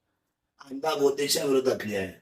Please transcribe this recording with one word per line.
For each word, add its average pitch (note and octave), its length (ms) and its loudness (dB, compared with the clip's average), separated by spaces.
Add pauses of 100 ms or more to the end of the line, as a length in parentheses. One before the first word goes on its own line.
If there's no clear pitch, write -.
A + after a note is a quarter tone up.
(600)
अण्णा C#3 340 -4
गोतेच्या C#3 520 2
विरोधातली A#2+ 500 0
आहे F#2+ 260 -4